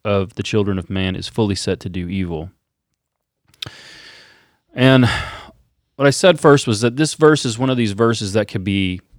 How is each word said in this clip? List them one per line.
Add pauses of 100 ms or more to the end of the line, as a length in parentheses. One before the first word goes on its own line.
of
the
children
of
man
is
fully
set
to
do
evil." (2250)
And (920)
what
I
said
first
was
that
this
verse
is
one
of
these
verses
that
could
be (180)